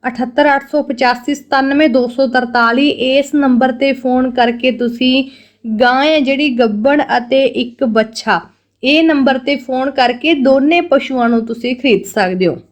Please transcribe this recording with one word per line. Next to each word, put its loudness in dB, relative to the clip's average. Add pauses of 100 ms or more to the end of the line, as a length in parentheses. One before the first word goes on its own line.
ਅਠੱਤਰ 0
ਅੱਠ -6
ਸੌ 0
ਪਚਾਸੀ -2
ਸਤਾਨਵੇਂ 0
ਦੋ 2
ਸੌ 0
ਤਰਤਾਲੀ। 0
ਇਸ -2
ਨੰਬਰ 2
ਤੇ 0
ਫੋਨ -2
ਕਰਕੇ 0
ਤੁਸੀਂ 0 (500)
ਗਾਂ 2
ਹੈ 2
ਜਿਹੜੀ 0 (100)
ਗੱਭਣ 2 (140)
ਅਤੇ 0
ਇੱਕ -4
ਬੱਚਾ, -2 (420)
ਇਹ 2
ਨੰਬਰ 2
ਤੇ -2
ਫੋਨ -4
ਕਰਕੇ 0
ਦੋਨੇ 2
ਪਸ਼ੂਆਂ 0
ਨੂੰ 0
ਤੁਸੀਂ -6
ਖਰੀਦ 0
ਸਕਦੇ -2
ਹੋ। 0 (160)